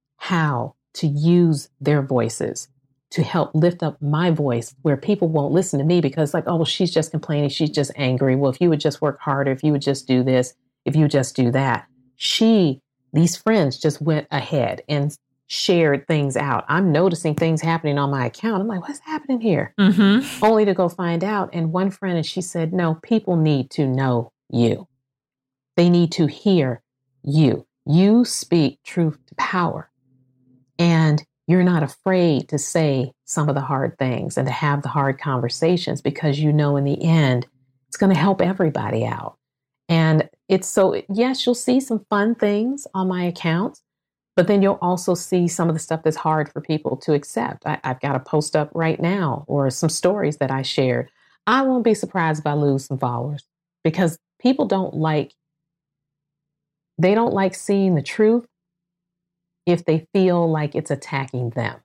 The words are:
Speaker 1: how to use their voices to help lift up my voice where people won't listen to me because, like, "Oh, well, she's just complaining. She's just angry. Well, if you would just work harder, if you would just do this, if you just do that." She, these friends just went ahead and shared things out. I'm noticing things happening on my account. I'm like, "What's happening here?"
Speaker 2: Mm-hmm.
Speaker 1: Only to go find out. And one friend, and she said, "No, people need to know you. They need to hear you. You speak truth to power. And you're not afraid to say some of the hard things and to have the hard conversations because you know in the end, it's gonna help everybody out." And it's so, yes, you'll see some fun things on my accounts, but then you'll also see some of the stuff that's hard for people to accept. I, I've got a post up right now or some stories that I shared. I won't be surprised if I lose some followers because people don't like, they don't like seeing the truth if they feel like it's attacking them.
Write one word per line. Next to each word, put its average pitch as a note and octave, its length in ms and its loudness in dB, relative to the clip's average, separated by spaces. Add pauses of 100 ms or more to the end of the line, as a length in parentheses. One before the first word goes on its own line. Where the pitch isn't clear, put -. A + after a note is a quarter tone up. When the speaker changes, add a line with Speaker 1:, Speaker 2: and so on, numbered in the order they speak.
(160)
Speaker 1:
how D3 580 -2 (180)
to - 140 -4
use D#3+ 640 2 (120)
their C#3+ 220 2
voices B2 640 -4 (420)
to E3+ 120 -2
help - 320 -2
lift F3 280 0
up D3+ 200 -4
my D3+ 280 0
voice C#3 520 -2
where D3 140 0
people F3+ 320 -2
won't C#3+ 240 -2
listen F3 260 0
to C#3 60 0
me F3 160 2
because, D3+ 340 -2
like, F3 120 -2
"Oh, F3 100 0
well, E3 80 0
she's F3 260 -2
just D#3 200 -2
complaining. D3 380 -2
She's D3+ 220 -2
just C#3+ 260 -4
angry. C3 380 0
Well, C3+ 160 0
if B2+ 100 -4
you F3 100 4
would D3+ 100 0
just D3+ 200 -2
work D3 200 -2
harder, C#3 320 -2
if C3 100 -8
you D3+ 100 2
would C#3+ 100 0
just C#3 240 -4
do B2+ 160 2
this, B2+ 320 0 (320)
if C#3 100 0
you D#3 120 6
just C3+ 280 0
do B2 140 2
that." B2+ 360 0 (300)
She, G3 640 2 (320)
these E3 240 2
friends F#3+ 420 0
just - 220 -2
went D3+ 300 -2
ahead C#3 580 -2
and D3 280 -2 (300)
shared D#3+ 600 0
things D3 300 0
out. C#3 320 -2
I'm F3 240 2
noticing D#3+ 420 0
things D#3+ 260 0
happening D#3+ 380 -2
on C#3 120 0
my C3 160 -2
account. G#3 340 -4
I'm G#3 80 -4
like, F#3 180 -8
"What's C#4+ 140 -12
happening D4+ 400 -6
here?" F#3+ 380 -2
Speaker 2:
Mm-hmm. G3+ 680 2
Speaker 1:
Only G#3+ 200 4
to G3 100 2
go F3 140 0
find E3+ 360 -4
out. G3+ 280 -4
And E3 200 -2
one F#3+ 180 0
friend, F#3 260 -4
and D#3+ 100 -2
she - 160 -8
said, E3 300 -4
"No, E3+ 240 0
people G#3+ 400 0
need D3+ 340 2
to D3 160 -2
know B2+ 460 0 (180)
you. A#2 360 0 (920)
They F3 120 6
need F3 240 4
to E3 140 0
hear C#3+ 560 0 (400)
you. C#3+ 440 2 (200)
You G3+ 380 4
speak - 600 0
truth D#3+ 420 -2
to - 100 -20
power. E3+ 540 -4 (880)
And D#3+ 440 4 (240)
you're F3+ 180 4
not F3+ 180 2
afraid F3 680 0
to D3+ 100 -2
say C#3 540 0 (120)
some D3+ 260 -2
of C3+ 40 0
the D3 60 -2
hard C3+ 380 -4
things B2+ 400 -4
and C3 80 0
to B2+ 60 -4
have C#3+ 300 -2
the C#3 60 -6
hard C#3 320 -2
conversations D3 800 -2
because C#3+ 380 -2
you D3+ 140 2
know D3 240 2
in C#3 80 0
the C#3+ 180 -2
end, C#3+ 440 2 (420)
it's - 80 -16
gonna G3 180 2
help F#3+ 260 2
everybody D#3 640 -2
out." - 320 -8 (520)
And D#3+ 420 2 (180)
it's F#3+ 200 0
so, - 340 2 (100)
yes, B3 320 0
you'll A#3+ 120 2
see B3 240 0
some A3+ 280 -6
fun G#3+ 260 0
things A3 600 -2
on F#3+ 140 -2
my F3+ 160 -2
accounts, F3 580 -4 (540)
but F3 100 4
then G3+ 160 4
you'll G3 180 2
also F3+ 340 -2
see F3 340 0
some E3+ 200 -2
of D#3+ 60 0
the D#3+ 60 -4
stuff D#3+ 220 -6
that's D#3 140 0
hard D#3 340 -2
for - 100 -12
people D3+ 380 -4
to - 140 -2
accept. - 540 -4
I, D3+ 180 -4
I've C3 160 -6
got C#3 160 -2
a C3+ 40 -2
post D3+ 360 0
up D3+ 180 0
right E3 260 0
now E3+ 480 -2
or C#3 220 0
some D#3 200 0
stories F3+ 480 0
that C3 120 -2
I C3+ 120 -4
shared. B2+ 480 -2 (360)
I B3+ 160 2
won't B3+ 220 0
be A3+ 100 4
surprised D#3+ 460 -2
if D3+ 60 -4
I D3 80 0
lose C#3+ 320 2
some C3 120 -6
followers B2+ 460 -6 (400)
because E3 340 0 (220)
people C4+ 260 2
don't F#3+ 280 -2
like, D#3 400 -2 (1600)
they F3+ 180 4
don't A#3 200 0
like G3 200 -2
seeing G3 420 0
the C3+ 60 0
truth A3+ 440 0 (1200)
if E3+ 180 0
they D#3+ 280 0
feel F3+ 380 2
like D3+ 240 -2
it's - 160 -4
attacking C3 600 -6
them. A2+ 340 -6